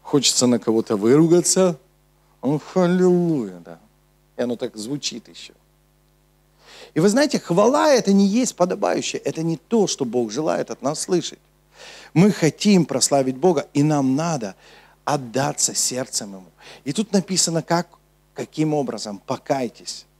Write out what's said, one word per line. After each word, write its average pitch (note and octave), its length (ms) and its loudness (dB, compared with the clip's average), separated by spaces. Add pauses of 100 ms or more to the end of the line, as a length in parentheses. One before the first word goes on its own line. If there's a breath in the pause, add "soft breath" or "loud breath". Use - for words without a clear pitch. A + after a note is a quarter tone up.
хочется - 460 0
на A#2+ 100 2
кого-то A2 380 0
выругаться. D#3+ 800 4 (640)
Ох, C#3 340 -4
аллилуйя, F3 840 2
да. E2 200 -20 (580)
И B2 40 -6
оно A#2+ 140 -2
так A2+ 220 -10
звучит A#2 500 -10
ещё. - 260 -20 (1400 loud breath)
И D3+ 80 0
вы G3 80 6
знаете, B3 300 2
хвала — C4 520 2
это G3 220 4
не G3 120 6
есть G#3+ 300 0
подобающее, - 680 -2
это C#3+ 220 -6
не E3 140 -2
то, A3 280 0
что C#3+ 200 -4
Бог A#2 260 -2
желает D#3 400 -4
от A2+ 100 -12
нас C#3+ 200 -4
слышать. - 380 -4 (760 loud breath)
Мы F#3+ 180 6
хотим F3+ 540 2
прославить C3 500 0
Бога, D3+ 380 0
и C#3+ 100 2
нам C#3+ 320 2
надо C#3+ 400 -4 (480 soft breath)
отдаться C3 720 -4
сердцем B2 540 -6
Ему. F#2+ 200 -18 (360 loud breath)
И C#3+ 80 -6
тут G#3+ 180 -4
написано, F3 500 0
как, E3+ 260 -2 (460)
каким D3+ 400 -4
образом: A2 520 -6
«Покайтесь». B2+ 800 -6 (140)